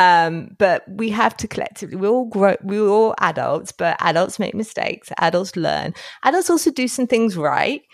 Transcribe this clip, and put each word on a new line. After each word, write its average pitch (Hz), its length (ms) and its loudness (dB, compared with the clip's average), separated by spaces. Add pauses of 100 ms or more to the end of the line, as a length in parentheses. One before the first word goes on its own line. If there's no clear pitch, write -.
(280)
um, 165 320 -8
but 185 280 2
we 214 220 -6
have 220 260 0
to - 120 -10
collectively, - 480 -8
we 190 120 -2
all 247 180 2
grow, 196 360 2
we're 202 260 -2
all 214 320 2
adults, 151 520 -2
but 170 280 -2
adults 170 380 0
make 202 160 -4
mistakes, - 640 -8
adults 175 380 0
learn, 151 360 -2 (320)
adults 349 280 2
also 330 180 2
do 254 180 -2
some 247 200 -2
things 226 280 2
right. 147 460 0 (120)